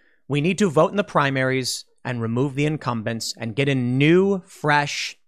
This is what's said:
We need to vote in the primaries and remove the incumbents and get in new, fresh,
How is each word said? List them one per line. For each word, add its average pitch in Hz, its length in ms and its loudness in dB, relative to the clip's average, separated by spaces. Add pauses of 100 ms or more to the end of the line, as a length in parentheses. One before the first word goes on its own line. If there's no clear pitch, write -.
(260)
We 143 140 -2
need 175 180 0
to 208 100 4
vote 156 220 4
in 196 60 -6
the 185 80 0
primaries 131 800 -2 (200)
and 123 160 -4
remove 123 340 -2
the 143 120 0
incumbents 117 720 -4
and 113 180 -8
get 139 120 0
in 127 300 0
new, 180 480 4
fresh, - 680 -2 (120)